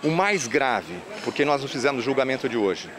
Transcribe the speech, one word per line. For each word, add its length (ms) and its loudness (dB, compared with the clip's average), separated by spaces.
O 60 4
mais 360 2
grave, 480 0
porque 220 0
nós 160 2
não 80 -6
fizemos 340 0
julgamento 460 0
de 80 -2
hoje 420 0